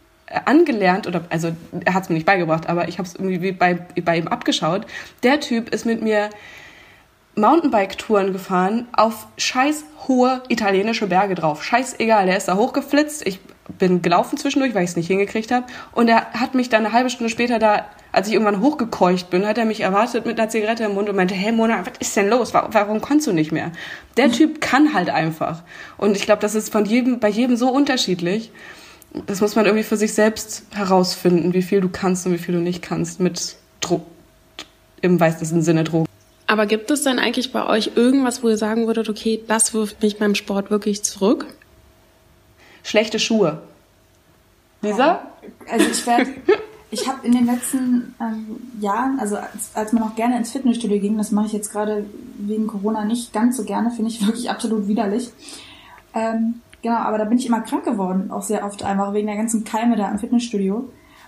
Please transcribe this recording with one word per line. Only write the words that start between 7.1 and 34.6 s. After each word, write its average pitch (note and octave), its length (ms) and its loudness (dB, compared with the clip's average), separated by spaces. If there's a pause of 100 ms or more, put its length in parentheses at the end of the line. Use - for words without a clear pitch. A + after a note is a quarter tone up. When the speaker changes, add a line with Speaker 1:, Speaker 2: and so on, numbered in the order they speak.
Speaker 1:
Mountainbike-Touren G#3+ 960 2
gefahren F#3+ 600 -2
auf A3+ 340 2 (100)
scheiß C#4+ 480 -2 (240)
hohe B3+ 400 4
italienische G#3+ 580 0
Berge F#3 280 2
drauf. D#3 280 -2
Scheißegal, A3+ 640 2
der F#3 120 2
ist F#3+ 100 -6
da F3+ 80 2
hochgeflitzt. C#4+ 720 0
Ich F#3+ 140 -6 (380)
bin F3+ 240 2
gelaufen F#3+ 360 2
zwischendurch, C4+ 360 0
weil F3+ 100 2
ich's F3 120 -4
nicht E3+ 100 -2
hingekriegt G3+ 460 -2
hab. B3 180 -2 (220)
Und A#3 160 4
er - 240 2
hat B3 220 -4
mich B3 160 0
dann A3 160 2
eine G#3+ 80 0
halbe B3+ 160 2
Stunde A3+ 200 -4
später A#3+ 280 0
da, G#3+ 260 2 (260)
als G3 180 0
ich G#3+ 60 0
irgendwann G#3 280 2
hochgekeucht G#3 640 2
bin, F#3+ 180 2
hat G#3+ 120 0
er A3+ 60 2
mich A3 160 -2
erwartet A3 440 0
mit A3+ 160 -2
einer A3 80 0
Zigarette A3+ 360 -2
im G3+ 100 -2
Mund G3+ 140 -2
und G3 80 -2
meinte, F#3 180 2
„Hey G3+ 180 -2
Mona, A3+ 320 2
was - 140 -10
ist - 180 -6
denn G3+ 120 4
los? A3+ 260 2
Wa-, - 180 2
warum G#3+ 300 2
kannst D4+ 240 2
du A3 60 2
nicht D#3+ 200 0
mehr?“ D#3 180 -2 (460)
Der B3+ 160 4
Typ - 280 2
kann C#4 340 4
halt F3+ 160 0
einfach. D#3+ 520 -2 (360)
Und G3+ 180 2
ich - 80 -4
glaub, G#3 160 4
das G#3 140 -2
ist G#3+ 180 -4
von G#3+ 140 2
jedem, A#3+ 340 2
bei G#3 80 2
jedem A#3 280 2
so B3 120 2
unterschiedlich. A3+ 840 0 (760)
Das G3+ 140 -4
muss G#3 160 2
man G#3+ 100 6
irgendwie G#3+ 180 4
für A3 120 -2
sich G#3+ 180 0
selbst - 560 0
herausfinden, F3+ 840 2
wie F#3 80 2
viel G3 180 0
du F#3 80 2
kannst F#3 380 -2
und F3+ 60 2
wie E3+ 60 0
viel F3 160 -4
du F3 60 0
nicht F3 220 -4
kannst E3 380 -6
mit F3 360 -2 (240)
Dro-, - 240 -2 (960)